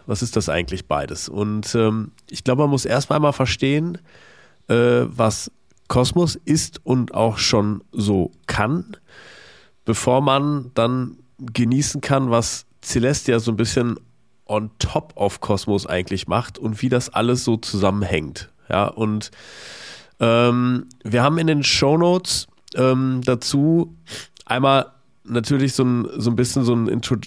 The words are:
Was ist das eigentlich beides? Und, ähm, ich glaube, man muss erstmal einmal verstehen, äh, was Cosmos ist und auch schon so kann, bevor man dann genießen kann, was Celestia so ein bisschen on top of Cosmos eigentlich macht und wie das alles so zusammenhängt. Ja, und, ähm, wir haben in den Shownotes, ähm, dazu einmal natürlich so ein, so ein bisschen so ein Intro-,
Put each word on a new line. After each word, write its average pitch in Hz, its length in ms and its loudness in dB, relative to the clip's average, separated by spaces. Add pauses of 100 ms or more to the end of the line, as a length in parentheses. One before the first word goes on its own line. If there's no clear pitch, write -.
Was 104 160 -4
ist 120 140 -4
das 107 120 0
eigentlich 85 400 -4
beides? 73 420 -4
Und, 104 460 -4
ähm, 110 360 0 (180)
ich - 140 -14
glaube, 131 200 2
man 147 60 2
muss 139 160 0
erstmal 143 320 0
einmal 147 160 2
verstehen, 147 640 0 (720)
äh, 120 360 4
was 117 460 -2 (380)
Cosmos 143 460 2
ist - 500 -2
und 127 280 0
auch 113 240 2
schon 104 540 0
so 101 400 0 (160)
kann, 165 500 -2 (880)
bevor 123 360 2
man 139 520 0
dann 123 440 0 (220)
genießen 123 640 0
kann, 135 280 0
was 117 360 0 (160)
Celestia 123 580 0
so 117 120 -2
ein 110 60 -2
bisschen 117 400 0 (480)
on 107 340 -4
top - 360 -4
of - 260 -2
Cosmos 101 440 0
eigentlich 92 420 -4
macht 110 320 -4
und 107 220 -6
wie 131 80 0
das 123 240 0
alles 120 300 0
so 117 140 0
zusammenhängt. 98 920 -2 (200)
Ja, 101 180 2
und, 107 440 -4 (880)
ähm, 120 680 2 (160)
wir 113 200 2
haben 151 140 4
in 165 100 0
den 147 160 2
Shownotes, 175 840 2 (280)
ähm, 131 480 2
dazu 147 720 0 (500)
einmal 135 420 2 (360)
natürlich 131 500 0
so 135 100 2
ein, 120 240 2 (100)
so 113 120 0
ein 117 60 0
bisschen 123 300 0
so 120 80 4
ein 117 140 0
Intro-, 117 400 -2